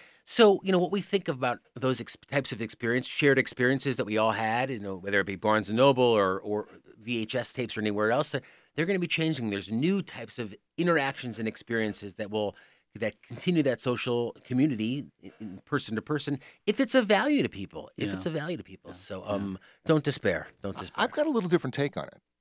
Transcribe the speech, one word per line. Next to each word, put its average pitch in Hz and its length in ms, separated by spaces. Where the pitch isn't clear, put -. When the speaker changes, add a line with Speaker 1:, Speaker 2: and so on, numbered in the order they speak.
Speaker 1:
so, 208 380
you 190 80
know, 185 80
what 175 140
we 202 80
think 190 260
about 127 320
those 127 260
ex-, - 160
types 135 240
of 104 100
experience, - 460
shared 135 320
experiences 127 560
that 120 80
we 107 140
all 110 120
had, 113 400
you 120 80
know, 98 160
whether 98 240
it 92 80
be 98 80
Barnes 107 340
and 110 80
Noble 127 280
or, 101 340
or 104 300
V 113 220
H 107 120
S 120 180
tapes 120 240
or 110 40
anywhere 107 320
else, 147 200
uh, 139 60
they're 165 100
gonna 190 140
be 175 80
changing. 147 420
There's 98 220
new 175 280
types - 380
of 107 160
interactions 135 640
and 110 80
experiences 107 680
that 104 160
will, 104 240
that 107 260
continue 160 380
that 123 160
social 120 640
community 127 600
in, 92 200
in 95 240
person 123 320
to 110 60
person, 143 360
if 208 120
it's 269 160
of 240 120
value 220 360
to 120 60
people, 90 480
if - 100
Speaker 2:
Yeah. 101 80
Speaker 1:
it's 95 100
of 165 100
value 156 220
to 101 60
people. 95 280
Speaker 2:
Yeah. 92 60
Speaker 1:
So, 95 300
Speaker 2:
Yeah. 104 60
Speaker 1:
um, 98 260
don't 156 180
despair. 92 420
Don't 98 140
Speaker 3:
I, - 60
Speaker 1:
despair. - 220
Speaker 3:
I've 254 60
got 302 160
a 311 40
little 214 180
different 151 260
take 139 220
on 69 80
it. - 160